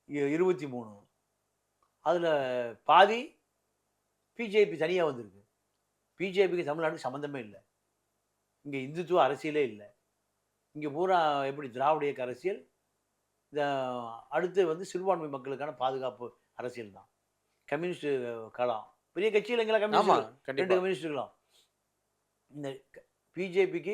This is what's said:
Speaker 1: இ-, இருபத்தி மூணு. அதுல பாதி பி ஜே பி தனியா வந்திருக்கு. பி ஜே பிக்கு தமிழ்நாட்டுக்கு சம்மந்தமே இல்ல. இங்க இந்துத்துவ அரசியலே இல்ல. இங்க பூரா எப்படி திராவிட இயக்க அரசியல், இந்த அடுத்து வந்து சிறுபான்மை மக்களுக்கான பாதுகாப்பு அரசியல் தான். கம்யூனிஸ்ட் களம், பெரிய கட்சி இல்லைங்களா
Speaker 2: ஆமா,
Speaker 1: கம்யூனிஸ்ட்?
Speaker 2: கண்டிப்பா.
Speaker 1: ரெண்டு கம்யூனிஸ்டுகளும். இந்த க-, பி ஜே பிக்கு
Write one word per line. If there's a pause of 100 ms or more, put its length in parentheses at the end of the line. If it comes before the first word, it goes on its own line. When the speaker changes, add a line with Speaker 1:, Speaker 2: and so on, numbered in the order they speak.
Speaker 1:
இ-,
இருபத்தி
மூணு. (1120)
அதுல (560)
பாதி (1200)
பி
ஜே
பி
தனியா
வந்திருக்கு. (800)
பி
ஜே
பிக்கு
தமிழ்நாட்டுக்கு
சம்மந்தமே
இல்ல. (1080)
இங்க
இந்துத்துவ
அரசியலே
இல்ல. (920)
இங்க
பூரா (240)
எப்படி
திராவிட
இயக்க
அரசியல், (920)
இந்த (680)
அடுத்து
வந்து
சிறுபான்மை
மக்களுக்கான
பாதுகாப்பு (280)
அரசியல்
தான். (600)
கம்யூனிஸ்ட் (420)
களம், (300)
பெரிய
கட்சி
இல்லைங்களா
Speaker 2:
ஆமா,
Speaker 1:
கம்யூனிஸ்ட்? (120)
Speaker 2:
கண்டிப்பா.
Speaker 1:
ரெண்டு
கம்யூனிஸ்டுகளும். (1200)
இந்த (220)
க-, (340)
பி
ஜே
பிக்கு